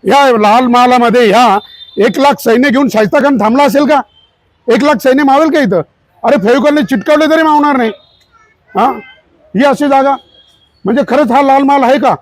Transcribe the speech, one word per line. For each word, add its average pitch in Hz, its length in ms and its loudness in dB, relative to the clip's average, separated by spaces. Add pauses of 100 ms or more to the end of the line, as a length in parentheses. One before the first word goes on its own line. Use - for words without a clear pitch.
या 254 340 2
लाल 220 280 2
महालामध्ये 247 600 2
ह्या 208 320 2 (480)
एक 277 120 -4
लाख 277 220 0
सैन्य 247 300 0
घेऊन 262 180 0
शाहिस्ता 214 300 -2
खान 277 180 0
थांबला 226 280 0
असेल 277 220 0
का? 285 140 0 (680)
एक 233 160 0
लाख 294 180 0
सैन्य 262 200 0
मावेल 285 280 2
का 302 100 0
इथं? 190 220 -2 (400)
अरे, 247 140 0
फेविकॉलने 269 460 0
चिटकवले 294 440 -2
तरी 320 160 0
मावणार 294 340 0
नाही. 240 140 -2 (840)
हा, 208 120 0 (680)
ही 233 100 0
अशी 285 240 0
जागा 269 260 0 (720)
म्हणजे 247 240 -2
खरंच 269 240 -2
हा 277 100 0
लाल 269 200 2
महाल 277 200 0
आहे 262 160 0
का? 262 240 0